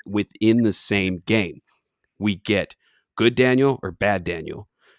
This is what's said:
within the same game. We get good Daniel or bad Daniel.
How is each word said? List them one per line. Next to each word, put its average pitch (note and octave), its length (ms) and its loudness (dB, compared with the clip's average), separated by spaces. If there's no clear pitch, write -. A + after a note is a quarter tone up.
within G#2+ 600 0
the G#2 80 2
same F#2 540 -2
game. G#2+ 340 -2
We G2+ 180 -2
get F#2+ 380 -2
good A#2 220 2
Daniel B2+ 480 2
or F2+ 80 -6
bad G2 320 -2
Daniel. D#2+ 440 -10